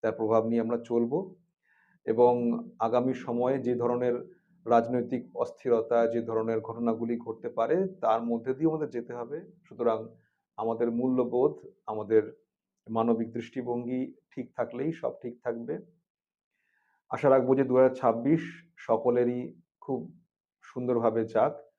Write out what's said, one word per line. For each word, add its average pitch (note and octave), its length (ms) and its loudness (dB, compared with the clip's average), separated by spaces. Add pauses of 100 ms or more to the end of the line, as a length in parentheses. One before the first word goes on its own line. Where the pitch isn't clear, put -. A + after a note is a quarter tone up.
তার A2 100 0
প্রভাব A2 340 2
নিয়ে A#2 160 0
আমরা A#2 240 -2
চলবো A#2+ 500 -2 (680)
এবং A#2+ 280 6 (460)
আগামী B2 340 2
সময়ে B2 460 0
যে B2 160 0
ধরনের A#2+ 400 0 (500)
রাজনৈতিক A#2+ 580 2 (120)
অস্থিরতা, A#2 720 2
যে A#2 140 -2
ধরনের A2+ 400 -2
ঘটনাগুলি A#2 560 -2
ঘটতে A#2 320 -8
পারে, D#3+ 380 0 (140)
তার A#2 220 2
মধ্যে A#2 300 -2
দিয়ে D#3 160 0
আমাদের D3+ 200 -2
যেতে A#2+ 240 -8
হবে। A#2+ 240 -8 (260)
সুতরাং A#2 440 -2 (500)
আমাদের A2+ 340 -2
মূল্যবোধ, B2+ 640 2 (320)
আমাদের G#2+ 600 0 (440)
মানবিক A2+ 420 0
দৃষ্টিভঙ্গি A#2+ 840 -6 (180)
ঠিক B2+ 240 -12
থাকলেই B2+ 380 -4
সব B2 180 -6 (100)
ঠিক A#2+ 220 -12
থাকবে। A#2+ 360 -6 (1300)
আশা C3+ 200 2
রাখবো C3 260 6
যে C3+ 80 2
দুহাজার B2+ 320 4
ছাব্বিশ B2+ 460 2 (360)
সকলেরই A#2+ 760 0 (280)
খুব - 400 -8 (400)
সুন্দরভাবে A#2 640 0
যাক A#2 280 2 (260)